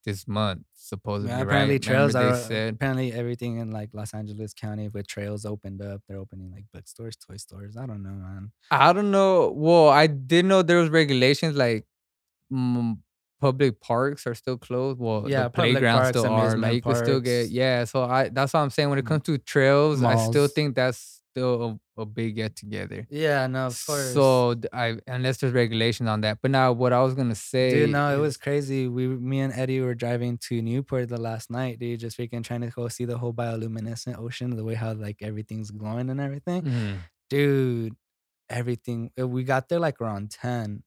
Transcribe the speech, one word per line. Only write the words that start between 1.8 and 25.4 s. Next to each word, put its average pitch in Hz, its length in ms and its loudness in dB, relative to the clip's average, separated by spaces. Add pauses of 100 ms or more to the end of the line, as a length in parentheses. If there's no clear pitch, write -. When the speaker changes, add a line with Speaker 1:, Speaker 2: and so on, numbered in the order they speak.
Speaker 2:
trails 131 320 4
Speaker 1:
Remember 123 180 4
Speaker 2:
are, - 0 -
Speaker 1:
they 123 60 2 (100)
said 110 260 -2
Speaker 2:
apparently 131 380 -2
everything 120 460 -4
in, 113 120 -6
like, 107 240 -8
Los 107 200 -10
Angeles 107 400 -10
County 107 340 -8
with 101 180 -8
trails 104 400 -8
opened 101 360 -10
up. 98 240 -10
They're 98 120 -12
opening, 95 340 -14
like, 98 200 -18
bookstores, - 440 -16
toy - 220 -20
stores. 101 380 -16
I 131 100 -10
don't 104 160 -10
know, 95 80 -10
man. 95 420 -12 (180)
Speaker 1:
I 143 220 8
don't 202 180 2
know. 190 440 6
Well, 156 340 8
I 147 180 8
did 147 380 2
know 190 180 6
there 175 160 6
was 165 120 4
regulations, 143 680 4
like, 117 300 0 (680)
mm, 123 460 0 (420)
public 131 400 0
parks 135 460 -2
are 120 80 -4
still 127 240 -6
closed. 127 400 -4
Well, 110 300 -2
Speaker 2:
Yeah, 135 160 0
Speaker 1:
the 120 60 -4
Speaker 2:
public 117 240 2
Speaker 1:
playgrounds 127 280 4
Speaker 2:
parks, 127 160 2
Speaker 1:
still 110 80 2
are. 110 320 2
Like, 110 140 2
Speaker 2:
amusement - 20 2
Speaker 1:
you 120 80 0
could 120 140 0
still 123 240 2
get, 120 200 0
Speaker 2:
parks. 113 100 -4
Speaker 1:
yeah. 123 340 0
So 127 200 -2
I, 127 240 2
that's 135 240 -2
what 160 80 4
I'm 139 100 0
saying. 143 200 0
When 139 80 0
it 131 80 -4
comes 151 180 0
to 151 140 -2
trails, 143 640 4
I 120 140 4
still 117 260 4
Speaker 2:
Malls. 143 100 2
Speaker 1:
think 147 220 0
that's 127 460 -2 (100)
still 120 500 -2 (160)
a, 110 60 -8
a 107 40 -8
big 110 300 -4
get 110 200 -4
together. 101 540 -10
Speaker 2:
Yeah, 143 360 0
no, 131 220 -2
of 123 180 -8
course. 139 260 -2
Speaker 1:
So 127 420 6
th-, 117 180 -6
I, 117 340 -2
unless 127 320 -2
there's 127 140 0